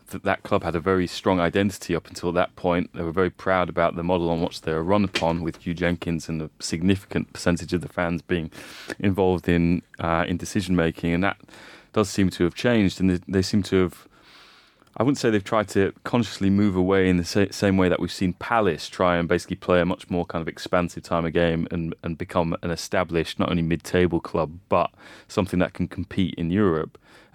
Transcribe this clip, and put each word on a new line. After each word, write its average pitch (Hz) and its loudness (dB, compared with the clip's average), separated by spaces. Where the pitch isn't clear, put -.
th-, 90 -10
that 98 -2
club 101 0
had 82 -2
a 85 -2
very 92 0
strong 92 0
identity 92 0
up - -4
until - -6
that 87 0
point. 87 0
They 85 -6
were 82 -4
very 90 0
proud 92 0
about 82 0
the 85 -4
model 85 0
on 82 0
which - -6
they 80 -4
were 80 -2
run 101 2
upon, 85 -2
with 82 -6
Hugh 87 -6
Jenkins 85 -2
and 80 -6
a 76 -10
significant 90 0
percentage 87 -2
of 87 0
the 73 -10
fans 87 -2
being 85 -4
involved 92 2
in, 85 4
uh, 82 0
in 90 -2
decision 92 -2
making, 85 0
and 90 0
that 98 -2
does 107 2
seem 95 2
to - -2
have 85 2
changed, 110 2
and 92 4
they, 90 2
they 95 2
seem 98 0
to 95 2
have, - -4
I 110 0
wouldn't 135 2
say 123 0
they've 104 2
tried 107 0
to 98 2
consciously 104 0
move 98 2
away 92 4
in 90 4
the 87 0
sa-, 101 0
same 95 2
way 92 4
that 85 2
we've 90 -4
seen 90 -2
Palace 104 0
try 90 2
and 85 0
basically 90 -2
play 90 2
a 85 2
much - -4
more 87 -2
kind 85 -6
of 80 -8
expansive - -2
time 85 -2
of 80 -2
game 85 2
and, 82 -4
and 85 -6
become 87 -2
an 87 -2
established, 85 -2
not 98 0
only 87 0
mid-table 82 2
club, 80 -4
but 87 2
something 92 0
that - 0
can 87 -4
compete - -4
in 82 -4
Europe, 90 0